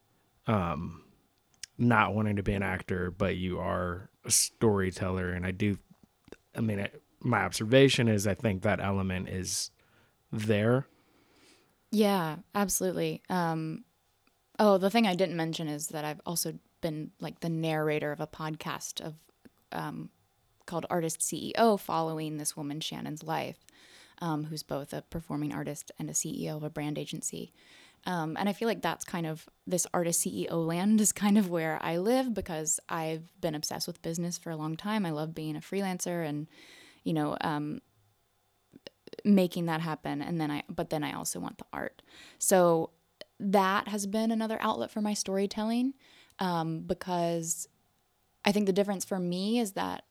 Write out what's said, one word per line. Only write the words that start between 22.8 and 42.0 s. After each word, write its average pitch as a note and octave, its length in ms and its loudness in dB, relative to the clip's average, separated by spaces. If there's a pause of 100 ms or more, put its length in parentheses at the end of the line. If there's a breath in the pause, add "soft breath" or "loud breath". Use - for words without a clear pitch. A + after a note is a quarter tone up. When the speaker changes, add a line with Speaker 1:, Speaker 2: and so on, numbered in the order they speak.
Speaker 2:
Shannon's D3+ 420 -8
life, D3+ 420 -4 (540 loud breath)
um, D#3 240 -2
who's D3+ 200 -8
both C#3+ 280 -6
a D3+ 100 -6
performing D3+ 520 -4
artist D3 440 -8
and D#3 120 -6
a D3+ 40 -8
C E3 300 -2
E E3 60 -2
O D#3 80 -4
of D3+ 60 -8
a D3+ 60 -4
brand D3+ 280 -4
agency. D#3+ 560 -8 (520 soft breath)
Um, D#3+ 320 -2
and G3 120 0
I G3 40 0
feel A3+ 140 -2
like F#3 140 -2
that's - 240 -2
kind E3+ 200 -4
of, D#3 220 -8 (180)
this F3+ 280 0
artist E3+ 260 2
C - 240 -2
E - 60 -4
O E3 100 0
land F3+ 400 4
is G#3 140 4
kind G3+ 240 6
of G3 120 4
where D#3+ 320 0
I E3 180 0
live B3 340 2
because E3+ 560 -4
I've D#3+ 500 -4
been D#3+ 160 -2
obsessed D#3+ 320 -4
with F3 140 -10
business E3+ 360 -4
for - 120 -10
a D#3+ 80 -4
long D#3 180 -2
time. G#3 300 -2
I E3 60 -2
love D#3 220 -4
being D#3 220 -6
a D3+ 60 -8
freelancer F3+ 680 -2
and, D3 200 -4 (580 loud breath)
you F3+ 80 0
know, D3+ 260 0
um, D3 400 -4 (1400)
making F3+ 440 6
that D#3+ 120 0
happen. D3+ 420 -4
And E3+ 180 -4
then D3+ 120 -2
I, D3 160 -4
but E3 220 -4
then D#3 140 -2
I C#3+ 100 -4
also - 260 -6
want - 200 -8
the - 120 -14
art. - 300 -8 (380 loud breath)